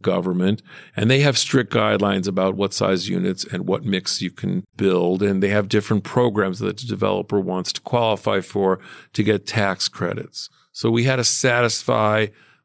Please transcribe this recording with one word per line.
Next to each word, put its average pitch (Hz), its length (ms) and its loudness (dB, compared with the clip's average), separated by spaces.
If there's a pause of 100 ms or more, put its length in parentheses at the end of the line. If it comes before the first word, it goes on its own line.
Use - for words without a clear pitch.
government, 92 600 0 (340)
and 110 140 4
they 135 100 4
have 143 160 2
strict - 360 0
guidelines 101 560 2
about 95 260 0
what 98 180 -2
size 95 360 0
units 92 360 -4
and 95 220 -8
what 92 180 -2
mix 95 380 -2
you 90 80 -4
can 92 340 -6 (120)
build, 92 440 2
and 98 220 0
they 101 60 2
have 101 200 0
different 104 360 0
programs 104 560 0
that 101 180 -4
the 123 80 -10
developer 101 540 -2
wants 92 320 -4
to - 80 -10
qualify 107 600 0
for 95 380 0 (360)
to 107 100 0
get 104 240 0
tax 101 400 0
credits. - 600 -8 (220)
So 117 220 -2
we 117 120 2
had 131 120 2
to 123 80 0
satisfy 110 1040 2 (360)